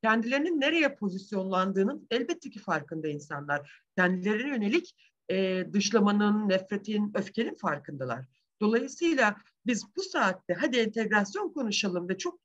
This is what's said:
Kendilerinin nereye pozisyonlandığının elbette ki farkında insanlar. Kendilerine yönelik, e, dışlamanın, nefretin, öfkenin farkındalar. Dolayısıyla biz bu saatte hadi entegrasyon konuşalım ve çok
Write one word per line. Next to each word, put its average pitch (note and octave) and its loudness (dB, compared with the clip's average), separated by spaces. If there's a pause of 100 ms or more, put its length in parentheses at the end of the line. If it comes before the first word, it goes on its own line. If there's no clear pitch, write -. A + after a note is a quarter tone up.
Kendilerinin C4 2
nereye D4 2
pozisyonlandığının F#3+ -2
elbette B3+ -2
ki G#3 -16
farkında D#3 -4
insanlar. D3 -6 (140)
Kendilerine F#3+ 2
yönelik, B3+ 0 (360)
e, F#3 0
dışlamanın, G#3 4
nefretin, G#3 -2
öfkenin G#3 -4
farkındalar. C3+ -6 (360)
Dolayısıyla B3 2 (300)
biz A3+ 0 (100)
bu F#4+ -6
saatte G#3 0
hadi A#3+ 0
entegrasyon A3 0
konuşalım G3 -2
ve F#3 -2
çok E4+ -6